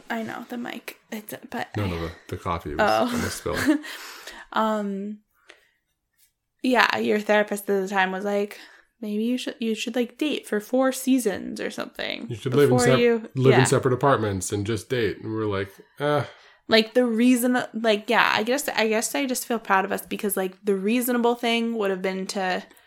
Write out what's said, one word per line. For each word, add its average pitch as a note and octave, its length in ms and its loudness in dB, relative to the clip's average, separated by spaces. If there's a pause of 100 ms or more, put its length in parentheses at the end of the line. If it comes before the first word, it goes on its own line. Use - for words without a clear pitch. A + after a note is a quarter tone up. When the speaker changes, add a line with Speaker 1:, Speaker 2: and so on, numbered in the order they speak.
(100)
Speaker 1:
I A3+ 120 -6
know, A3+ 260 -10
the B3 100 -10
mic, - 400 -12 (120)
it's, G#3+ 220 -12 (180)
but - 260 -8
Speaker 2:
No, G#2 100 -2
no, E2+ 220 -4
the, E2 40 -12 (160)
the - 80 -8
coffee E2+ 380 -6
was D2+ 60 -2
Speaker 1:
Oh. G#3 260 2
Speaker 2:
almost A#3 320 -4
spilled. - 460 0
Speaker 1:
<laughs> - 680 -16
Um, G#3 640 -4 (1400)
yeah, B3 360 6
your A3 220 2
therapist G#3 480 0
at G3 140 2
the F#3+ 60 -4
time F#3+ 240 0
was F#3 120 -6
like, G3+ 340 -2 (440)
"Maybe G#3+ 220 -2
you B3 120 0
should, B3 220 -8
you A3+ 160 -2
should, A3+ 220 -6
like, A#3+ 220 -2
date D4+ 280 -2
for G#3 140 -2
four C4 320 2
seasons A3+ 680 0
or - 100 -4
something - 600 -8
Speaker 2:
You A#2 60 -8
should B2+ 180 -4
live C#3 160 6
in B2 60 4
Speaker 1:
before B2 160 4
Speaker 2:
sep-, B2+ 60 6
Speaker 1:
you," A#3 360 2
Speaker 2:
live C3 180 6
Speaker 1:
yeah. - 80 6
Speaker 2:
in - 60 4
separate B2+ 260 2
apartments A2 600 2
and G2+ 120 -2
just G#2+ 240 -4
date. A#2 300 0
And G#2+ 120 -10
we A2 60 -4
were A2 100 -2
like, G2 240 -2 (300)
"Eh." D3 240 0 (440)
Speaker 1:
Like, A3 260 4
the B3+ 100 6
reason, B3 540 4 (160)
like, A3 340 0
yeah, G#3+ 260 4
I G#3+ 100 2
guess, C4 240 -2
I A3 200 0
guess A3 260 -2
I C#4+ 120 -2
just B3 200 -4
feel A#3 120 -2
proud G3 260 2
of G3 80 -4
us F#3+ 140 -6
because, G3 300 -4
like, F#3+ 280 -4
the G3+ 120 2
reasonable A#3+ 580 2
thing A#3 420 -2
would G3+ 140 0
have F#3 120 -2
been F#3+ 260 -4
to F#3+ 360 -4 (220)